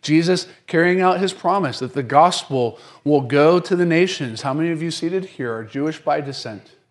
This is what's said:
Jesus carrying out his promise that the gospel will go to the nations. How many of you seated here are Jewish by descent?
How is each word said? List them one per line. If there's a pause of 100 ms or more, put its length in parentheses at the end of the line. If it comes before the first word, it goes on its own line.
Jesus (220)
carrying
out
his
promise
that
the
gospel (240)
will
go
to
the
nations.
How
many
of
you
seated
here
are
Jewish
by
descent? (160)